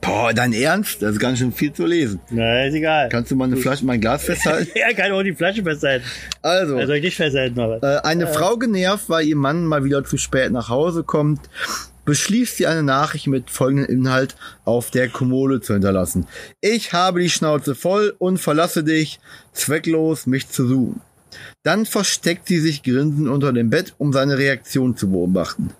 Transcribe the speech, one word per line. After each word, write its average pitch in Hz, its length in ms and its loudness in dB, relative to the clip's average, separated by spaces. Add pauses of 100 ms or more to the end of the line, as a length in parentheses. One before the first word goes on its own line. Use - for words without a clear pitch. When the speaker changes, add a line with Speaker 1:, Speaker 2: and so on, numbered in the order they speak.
Speaker 1:
Boah, 110 320 0
dein 120 200 2
Ernst? 160 480 0
Das 104 120 0
ist 107 60 -4
ganz 123 200 0
schön 127 120 0
viel 147 220 -2
zu 170 120 -4
lesen. 143 340 0 (100)
Speaker 2:
Na, 117 360 2
ist 139 80 -2
egal. 156 360 2
Speaker 1:
Kannst 117 220 -2
du 139 40 0
mal 131 100 2
eine 127 120 0
Flasche, 131 280 0
mein 123 140 2
Glas 117 240 0
festhalten? 165 480 0
Speaker 2:
<laughs> - 40 -10
Ja, 226 180 2
kann 202 180 0
auch 196 120 0
die 196 100 -2
Flasche 196 300 -2
festhalten. 143 420 0 (360)
Speaker 1:
Also. 160 380 0
Speaker 2:
Ja, 135 80 0
soll 147 100 2
ich 147 60 -2
nicht 180 140 -2
festhalten, 131 420 0
oder 113 220 -2
was? 139 220 2
Speaker 1:
Äh, - 40 0
eine 170 160 2
Speaker 2:
Äh. 156 100 -2
Speaker 1:
Frau 175 240 2
genervt, 202 520 -2
weil 165 160 2
ihr 151 100 2
Mann 147 300 0
mal 151 180 0
wieder 139 220 0
zu 143 120 -2
spät - 340 0
nach 117 180 -4
Hause 160 340 0
kommt, 151 380 0 (640)
beschließt 202 520 0
sie, 175 80 0
eine 160 160 0
Nachricht 143 460 0
mit 135 240 -2
folgendem 135 420 0
Inhalt 131 420 2 (280)
auf 120 260 0
der 127 200 2
Kommode 131 520 0
zu - 120 -2
hinterlassen: 95 540 2 (340)
„Ich 214 320 0
habe 180 260 2
die 175 100 2
Schnauze 147 460 0
voll 202 440 0
und 185 200 2
verlasse 165 460 0
dich, 156 340 0 (320)
zwecklos 160 760 0
mich 127 220 -2
zu 135 180 0
suchen.“ 127 340 0 (640)
Dann 196 220 2
versteckt - 640 -2
sie 175 120 2
sich 151 240 0
grinsend 143 440 0
unter 139 260 0
dem 117 160 2
Bett, 147 280 0
um 147 160 0
seine 139 240 2
Reaktion 131 580 0
zu 98 160 0
beobachten. 90 680 0